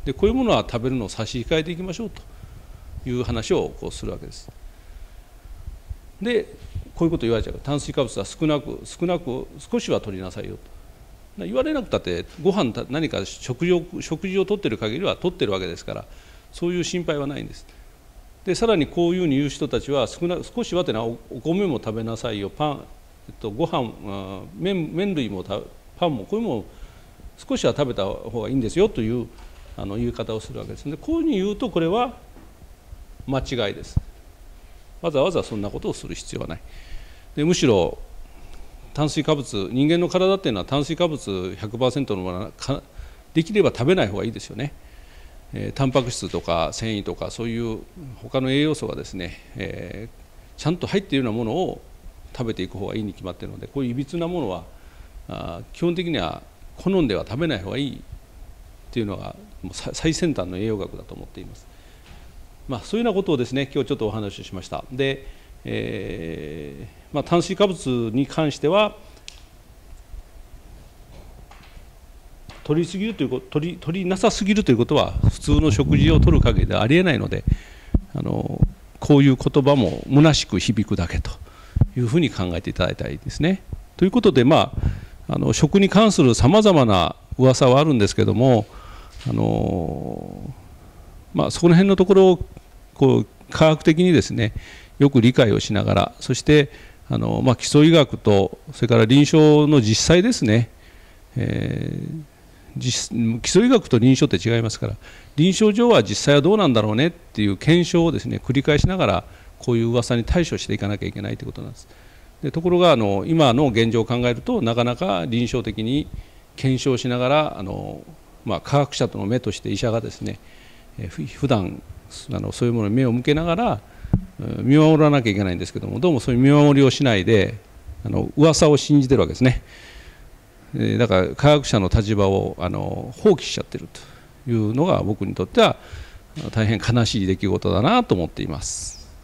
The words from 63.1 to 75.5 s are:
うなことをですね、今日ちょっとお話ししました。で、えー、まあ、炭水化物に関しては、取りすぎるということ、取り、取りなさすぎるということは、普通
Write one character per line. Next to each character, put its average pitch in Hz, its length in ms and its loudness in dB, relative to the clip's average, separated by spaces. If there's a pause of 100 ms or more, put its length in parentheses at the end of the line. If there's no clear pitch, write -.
う 185 40 -4
な - 40 0
こ 196 60 -2
と 180 80 0
を 147 40 2
で 120 80 -2
す - 80 -8
ね、 131 200 -4
今 139 120 -2
日 - 40 -8
ち 143 40 -4
ょ - 20 0
っ - 40 -6
と 110 80 -4
お 104 40 -2
話 104 320 -8
し - 20 -16
し - 100 -16
ま 90 80 -10
し - 60 -18
た。 - 220 -10
で、 135 360 -4 (380)
え 82 1200 -10 (240)
ー、 - 20 -14
ま 143 60 -2
あ、 - 40 -8
炭 170 180 2
水 185 140 -6
化 208 100 2
物 123 460 -4
に 131 140 0
関 156 240 -2
し - 80 -12
て 147 100 -2
は、 208 280 0 (3750)
取 151 160 0
り 165 60 -2
す 190 120 -10
ぎ 208 80 -4
る 226 80 -6
と 156 80 -6
い 131 40 0
う - 20 -4
こ 127 120 -4
と、 - 100 -20
取 151 220 -4
り、 - 80 -14
取 175 200 -6
り 180 60 -4
な 190 100 -2
さ 214 140 2
す - 140 -4
ぎ 202 80 2
る 208 120 2
と 135 80 4
い - 20 8
う - 20 4
こ 117 100 2
と 151 100 0
は、 92 160 2 (180)
普 - 100 -12
通 - 100 -4 (100)